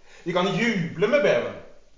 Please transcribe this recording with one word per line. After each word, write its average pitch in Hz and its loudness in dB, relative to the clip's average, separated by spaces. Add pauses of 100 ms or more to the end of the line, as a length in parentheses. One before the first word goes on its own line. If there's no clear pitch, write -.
(240)
Vi 170 -6
kan 180 0
juble 196 -2
med 294 4
beven. - 2 (440)